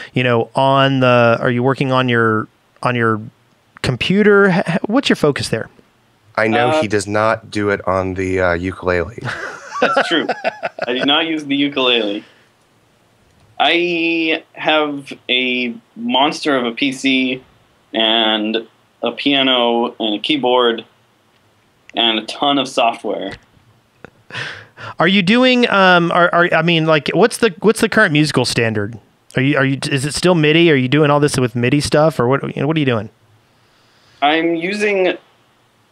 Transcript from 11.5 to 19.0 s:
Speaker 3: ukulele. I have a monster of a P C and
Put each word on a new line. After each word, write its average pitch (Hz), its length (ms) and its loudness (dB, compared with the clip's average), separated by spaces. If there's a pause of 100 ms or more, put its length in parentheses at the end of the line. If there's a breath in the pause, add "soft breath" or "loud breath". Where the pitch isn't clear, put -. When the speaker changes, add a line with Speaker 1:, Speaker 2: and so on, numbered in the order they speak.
Speaker 3:
ukulele. 123 680 -2 (1300 soft breath)
I 165 960 0
have 147 600 -2 (180)
a 123 440 -2 (220)
monster 135 600 0
of 120 100 -2
a 113 60 -4
P 131 200 -4
C 131 500 -2 (520)
and 110 720 0 (360)